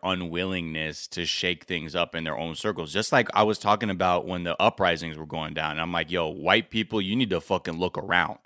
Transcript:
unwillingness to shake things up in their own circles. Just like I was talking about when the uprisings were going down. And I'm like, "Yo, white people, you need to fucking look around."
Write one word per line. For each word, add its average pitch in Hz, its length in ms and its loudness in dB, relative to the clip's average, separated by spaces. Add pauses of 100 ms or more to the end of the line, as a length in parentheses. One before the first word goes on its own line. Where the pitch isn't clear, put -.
unwillingness 87 1040 -4
to 87 160 -4
shake 90 380 -2
things 80 320 -6
up 85 200 0
in 82 100 -4
their 76 120 -4
own 82 180 -6
circles. 85 360 -4
Just 101 220 0
like 120 200 4
I 107 100 6
was 107 140 4
talking 104 320 2
about 90 380 2
when 90 160 -4
the 85 180 -2
uprisings 82 560 2
were 78 80 -10
going 78 280 -6
down. 78 200 -2
And 80 80 -4
I'm 87 120 -2
like, 82 180 -2
"Yo, 85 160 0
white 92 440 2
people, 110 300 0
you 98 140 0
need 123 140 2
to 87 100 0
fucking 87 400 -2
look 90 180 0
around." 87 480 2